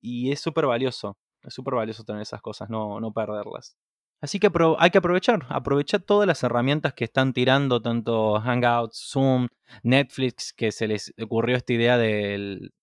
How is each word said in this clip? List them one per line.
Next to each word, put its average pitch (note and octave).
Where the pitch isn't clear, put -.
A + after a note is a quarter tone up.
Y B2
es C#3+
súper D#3
valioso, A#2+
es C3
súper B2+
valioso A2
tener G#2+
esas -
cosas, G#2+
no, A2
no A2+
perderlas. G#2+
Así F3
que G3+
apro-, E3
hay F3+
que G3
aprovechar, F3
aprovechar C#3
todas G#3
las F3
herramientas C3
que -
están C3
tirando, B2+
tanto A2+
Hangouts, A#2+
Zoom, C3
Netflix, C3
que A2
se A2
les G#2+
ocurrió A2+
esta B2
idea A#2+
del G2+